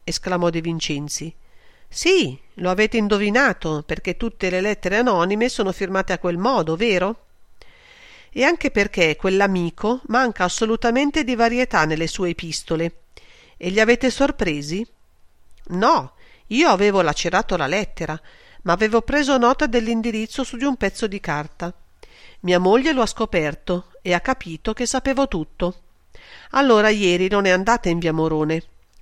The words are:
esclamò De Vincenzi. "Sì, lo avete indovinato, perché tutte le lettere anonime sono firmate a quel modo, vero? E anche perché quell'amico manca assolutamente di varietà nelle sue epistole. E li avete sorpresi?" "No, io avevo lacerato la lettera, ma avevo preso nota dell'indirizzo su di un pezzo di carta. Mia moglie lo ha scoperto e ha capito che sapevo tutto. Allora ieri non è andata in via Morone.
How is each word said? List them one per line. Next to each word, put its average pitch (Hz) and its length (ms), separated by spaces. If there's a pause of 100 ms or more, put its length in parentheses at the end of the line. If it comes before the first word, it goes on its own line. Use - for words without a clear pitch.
esclamò 175 460
De 165 100
Vincenzi. 156 760 (540)
"Sì, 311 500 (160)
lo 180 160
avete 214 280
indovinato, 202 880
perché 175 300
tutte 214 340
le 185 100
lettere 202 380
anonime 214 500
sono 196 240
firmate 190 400
a 175 60
quel 175 180
modo, 180 400
vero? 202 480 (1080)
E 240 140
anche 311 260
perché 185 460
quell'amico 190 920
manca 226 360
assolutamente 240 800
di 247 100
varietà 233 520
nelle 160 200
sue 180 220
epistole. 165 720 (560)
E 185 140
li 202 100
avete 240 300
sorpresi?" 175 760 (800)
"No, 190 440 (360)
io 285 200
avevo 202 320
lacerato 175 560
la 151 100
lettera, 160 540 (420)
ma 175 120
avevo 214 260
preso 277 380
nota 254 280
dell'indirizzo 226 800
su 247 140
di 247 60
un 277 120
pezzo 208 300
di 196 140
carta. 156 520 (680)
Mia 180 180
moglie 240 340
lo 262 80
ha 214 60
scoperto 175 840 (100)
e 180 100
ha 170 80
capito 180 540
che 240 100
sapevo 262 420
tutto. 175 580 (640)
Allora 226 400
ieri 185 380
non 202 180
è 185 40
andata 196 380
in 170 100
via 170 140
Morone. 156 500 (380)